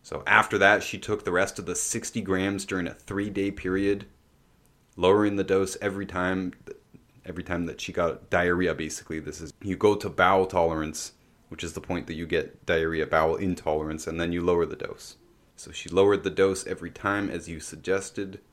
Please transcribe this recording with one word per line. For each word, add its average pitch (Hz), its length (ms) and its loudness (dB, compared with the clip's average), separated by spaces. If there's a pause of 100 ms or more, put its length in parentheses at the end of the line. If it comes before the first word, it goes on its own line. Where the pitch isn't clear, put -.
So - 260 -10
after 107 300 4
that, 98 260 6
she - 140 -8
took 104 280 -4
the 90 80 -2
rest 92 260 0
of 92 80 -10
the 87 80 -6
sixty - 480 -6
grams 95 420 0
during 90 220 -2
a - 80 -8
three-day 98 560 -4
period, 98 560 0 (920)
lowering 101 400 4
the 98 80 2
dose 95 380 2
every 98 240 -4
time, 92 480 -2 (720)
every 87 160 -10
time 87 240 -4
that 78 120 -10
she - 140 -10
got 85 380 -2
diarrhea, 87 440 2
basically. 80 460 -8
This 78 220 -12
is, 76 180 -14
you 95 160 -4
go 107 200 6
to 104 120 -6
bowel 95 380 6
tolerance, 82 680 0 (380)
which - 120 -12
is 82 120 -8
the - 80 -10
point 87 240 -4
that 85 80 -8
you 82 120 -8
get 80 380 -2
diarrhea, 82 420 2
bowel 80 300 4
intolerance, 78 720 -2
and 80 120 -6
then 85 140 -2
you 87 80 -2
lower 87 240 4
the - 120 -6
dose. - 400 -12 (400)
So - 160 -18
she - 180 -12
lowered 98 320 6
the 95 80 -2
dose 95 360 2
every 87 240 -8
time, 101 380 -2
as 80 180 -8
you 82 140 -10
suggested. 95 800 -6 (120)